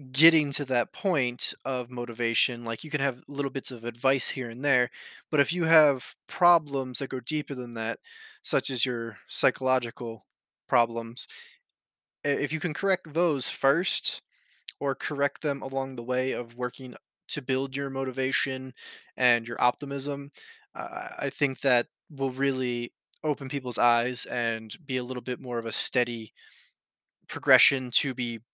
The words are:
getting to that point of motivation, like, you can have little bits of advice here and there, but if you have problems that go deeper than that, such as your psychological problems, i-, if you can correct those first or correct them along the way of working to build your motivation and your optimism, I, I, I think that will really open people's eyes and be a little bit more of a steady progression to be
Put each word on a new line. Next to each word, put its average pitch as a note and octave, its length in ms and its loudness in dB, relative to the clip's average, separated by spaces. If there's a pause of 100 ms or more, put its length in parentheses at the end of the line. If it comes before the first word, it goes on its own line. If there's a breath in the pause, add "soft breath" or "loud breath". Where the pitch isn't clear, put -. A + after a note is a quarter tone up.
(100)
getting D3+ 400 6
to C#3 140 -4
that B2 280 0
point B2+ 600 -2 (100)
of B2+ 260 -4
motivation, A#2+ 760 -2
like, A2+ 200 -4
you D3+ 60 -12
can C#3 100 -2
have C3 280 -2
little C#3 220 -2
bits B2+ 200 -4
of A#2 140 -8
advice B2 440 0
here B2 220 -6
and B2 140 -6
there, B2+ 260 2 (400 loud breath)
but C#3+ 100 4
if C#3+ 120 0
you F3 120 0
have D#3 500 6 (120)
problems C#3+ 720 2
that C3+ 100 -4
go B2+ 120 -4
deeper D3 340 -4
than B2 200 -8
that, A2+ 240 -2 (440 loud breath)
such - 280 0
as B2+ 140 -2
your A#2 340 -4 (100)
psychological B2 960 0 (420)
problems, A#2 600 0 (960 loud breath)
i-, C#3+ 40 0
if C#3 240 0
you D#3 60 -2
can D3+ 160 -2
correct F#3 400 0
those D#3 340 2
first - 720 0 (600 loud breath)
or C#3 160 0
correct C#3+ 460 -2
them C#3 200 -2
along C3+ 320 -4
the B2 80 -6
way B2+ 300 0
of A#2 240 -6
working B2 380 -4 (340)
to - 120 -4
build C3 360 -2
your C#3 120 -4
motivation C3 880 -2 (420 loud breath)
and A#2+ 300 4
your A#2 160 -4
optimism, C#3 680 0 (440 loud breath)
I, - 60 -8
I, - 400 -8
I - 100 -2
think C3+ 300 -2
that B2 260 4 (240)
will C3+ 220 -2
really B2+ 600 -2 (300)
open C#3+ 260 -2
people's B2+ 300 -2
eyes A#2+ 480 2
and A#2 580 -4
be C3 120 -4
a B2 80 -2
little B2 180 -6
bit B2 180 -4
more B2 180 -4
of A2+ 80 -4
a A2+ 60 -4
steady A#2 600 -2 (960 soft breath)
progression C3 640 4
to C3+ 200 2
be A#2+ 280 -4 (140)